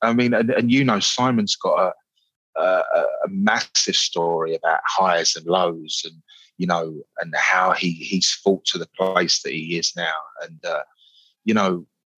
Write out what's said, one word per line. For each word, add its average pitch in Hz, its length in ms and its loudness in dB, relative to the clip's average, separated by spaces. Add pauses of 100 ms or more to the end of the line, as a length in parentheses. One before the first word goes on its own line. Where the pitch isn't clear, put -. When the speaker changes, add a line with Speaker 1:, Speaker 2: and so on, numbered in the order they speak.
Speaker 1:
Yeah. 113 60 2
Speaker 2:
I 117 40 2
mean, 120 200 4
and, 113 160 2
and 117 200 2
you 135 140 4
know, 110 160 2
Simon's 117 560 0
got 87 380 2 (640)
a, 80 40 -2
a, 92 220 2 (420)
a 95 40 -6
massive 101 680 0
story 82 600 0
about 80 300 0
highs 87 520 2
and 80 80 -14
lows, 85 580 0
and, 82 120 -14 (420)
you 90 100 -2
know, 82 340 -2 (180)
and - 160 -8
how 92 360 2
he, 87 220 0
he's 90 380 -2
fought - 340 0
to - 120 -2
the 82 200 -8
place 92 460 2
that 69 100 -6
he 80 240 -4
is - 180 -2
now. 82 200 -4 (260)
And, 82 240 -14
uh, 80 160 -4 (640)
you 110 80 2
know, 95 320 2 (320)